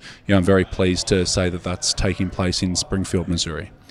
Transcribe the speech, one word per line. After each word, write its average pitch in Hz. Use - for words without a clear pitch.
you 104
know, 98
I'm 90
very 95
pleased 92
to 92
say 92
that 87
that's -
taking 95
place 92
in 90
Springfield, 92
Missouri. 82